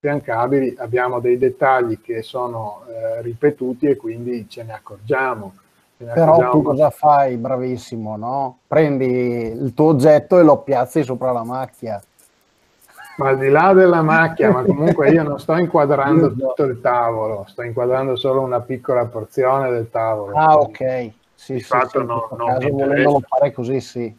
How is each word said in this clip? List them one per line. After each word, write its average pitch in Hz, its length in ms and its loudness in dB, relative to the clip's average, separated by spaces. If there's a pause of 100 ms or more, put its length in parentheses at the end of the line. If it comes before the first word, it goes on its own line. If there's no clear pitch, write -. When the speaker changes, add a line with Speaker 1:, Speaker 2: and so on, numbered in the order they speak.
Speaker 1:
affiancabili, 131 760 -2
abbiamo 123 420 -4
dei 123 160 2
dettagli 127 640 0
che 113 220 -10
sono, 117 680 -10
eh, 113 320 -8
ripetuti 123 680 -2
e 135 80 2
quindi 120 540 -10
ce 120 140 -18
ne 113 100 -14
accorgiamo. 107 800 -8 (440)
Ce 127 60 -20
ne 120 80 -14
Speaker 2:
Però 160 140 0
Speaker 1:
accorgiamo 156 260 6
Speaker 2:
tu 151 100 2
cosa 143 280 2
fai, 139 480 2
bravissimo, 117 800 -8
no? 127 400 -8 (100)
Prendi 143 380 2
il 123 680 -4
tuo 151 140 4
oggetto 151 520 4
e 175 40 8
lo 151 140 8
piazzi 135 460 -2
sopra 127 280 -4
la 120 120 -4
macchia. 120 580 -10 (1120)
Speaker 1:
Ma 135 140 -2
al 135 80 2
di 135 100 -2
là 160 260 6
della 180 280 6
macchia, 160 500 2
ma - 120 0
comunque 156 460 2
io 160 140 4
non 143 160 -4
sto 160 160 -2
inquadrando 151 760 2
Speaker 2:
Giusto. 127 180 -4
Speaker 1:
tutto 127 160 -2
il 123 180 -4
tavolo, 113 680 -2
sto - 140 -16
inquadrando 123 560 -2
solo 131 240 0
una 123 180 -2
piccola 123 460 -4
porzione 127 640 -2
del 117 200 -4
tavolo. 110 460 -4
Speaker 2:
Ah, 156 220 4
Speaker 1:
Quindi 147 140 0
Speaker 2:
ok. 127 400 -6 (240)
Sì, - 180 -14
Speaker 1:
di 131 60 -4
Speaker 2:
sì, 110 60 -14
Speaker 1:
fatto 127 240 0
Speaker 2:
sì, - 100 -4
in 120 60 -6
Speaker 1:
no, 117 140 -4
Speaker 2:
questo 117 160 -10
Speaker 1:
non 120 120 -6
mi 127 60 0
Speaker 2:
caso, 127 140 -2
Speaker 1:
interessa. 139 200 -2
Speaker 2:
volendolo 139 400 2
fare 139 260 0
così, 127 260 -6
sì. 117 400 -10